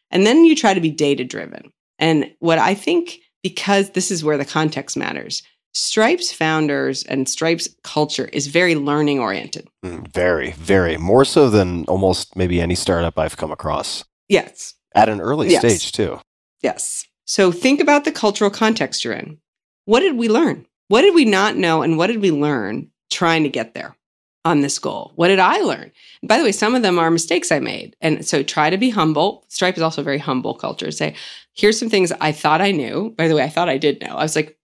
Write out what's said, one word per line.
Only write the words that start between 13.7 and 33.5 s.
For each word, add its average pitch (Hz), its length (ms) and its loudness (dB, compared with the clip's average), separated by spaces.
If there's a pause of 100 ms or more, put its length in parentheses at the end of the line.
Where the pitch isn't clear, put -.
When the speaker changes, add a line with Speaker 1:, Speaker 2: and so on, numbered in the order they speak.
Speaker 1:
Yes. - 460 -2 (220)
Speaker 2:
At 110 120 4
an 107 120 -4
early 127 300 -2
Speaker 1:
Yes. - 100 4
Speaker 2:
stage, 107 320 0
too. - 280 -4 (420)
Speaker 1:
Yes. - 440 -6 (180)
So - 280 2
think 262 280 2
about 294 240 4
the 320 80 -2
cultural 208 380 0
context 220 540 0
you're 113 100 -6
in. - 240 -14 (460)
What 220 160 4
did 359 160 0
we 233 120 -2
learn? 214 380 0 (220)
What 226 140 4
did 392 120 6
we 320 100 6
not 208 320 2
know? 165 260 2
And 160 140 0
what 170 120 2
did 226 120 -2
we 190 120 2
learn 143 560 -2 (220)
trying 165 340 2
to 143 40 0
get 123 260 -8
there - 220 -12 (480)
on 160 180 2
this 139 160 -4
goal? - 360 -8
What 170 140 2
did 190 100 4
I 233 220 4
learn? 214 320 -4 (300)
And - 60 -12
by 226 100 4
the 330 60 2
way, 240 80 2
some 214 220 0
of 254 80 2
them 180 160 2
are 165 120 2
mistakes - 420 0
I 147 80 0
made. 95 400 -10
And 156 260 -2
so 143 160 0
try 151 280 0
to 185 80 -2
be 247 120 2
humble. 170 580 0
Stripe 185 280 -2
is 165 60 -2
also 160 180 -2
a 143 40 -6
very 139 140 -4
humble 131 360 -4
culture. - 360 -8
Say, 151 240 -6 (380)
"Here's 214 260 2
some 226 120 -4
things 185 200 2 (100)
I 156 120 0
thought 156 280 2
I 202 120 2
knew." 160 440 -4
By 160 120 0
the 160 80 4
way, 147 80 2
I 143 40 -4
thought 170 200 -2